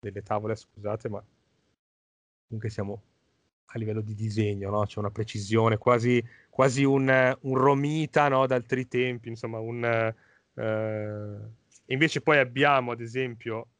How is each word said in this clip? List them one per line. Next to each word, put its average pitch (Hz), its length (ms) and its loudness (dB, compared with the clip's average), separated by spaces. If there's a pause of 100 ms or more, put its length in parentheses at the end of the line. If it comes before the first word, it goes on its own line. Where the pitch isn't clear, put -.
delle 101 220 -12
tavole, 110 340 -4
scusate, 107 520 -10
ma 98 140 -8 (1200)
comunque 110 240 -8
siamo 101 320 -8 (640)
a - 120 -12
livello 107 220 -4
di 107 140 -8
disegno, 104 560 -2
no? 104 160 0
C'è - 120 -10
una 101 120 -4
precisione, 107 680 2
quasi, 120 480 4 (240)
quasi 131 360 2
un, 131 560 4
un 131 140 -4
Romita, 143 760 2
no? 135 180 4
D'altri 127 420 -2
tempi, 123 400 -2
insomma, 113 300 -8
un, 117 260 -6
eh, 113 300 2 (1700)
e - 80 -6
invece 147 300 0
poi 151 160 4
abbiamo, 131 540 2
ad 117 80 -8
esempio 117 680 -6 (140)